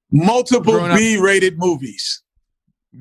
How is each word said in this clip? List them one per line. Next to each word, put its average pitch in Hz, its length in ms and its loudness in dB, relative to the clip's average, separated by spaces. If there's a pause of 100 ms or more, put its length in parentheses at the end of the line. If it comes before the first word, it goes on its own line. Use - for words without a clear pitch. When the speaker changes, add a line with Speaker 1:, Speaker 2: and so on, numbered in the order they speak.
(120)
Speaker 1:
Multiple 226 640 2
Speaker 2:
Grown 175 180 0
Ups. 196 100 2
Speaker 1:
B-rated 190 560 0
movies. 147 640 -6 (800)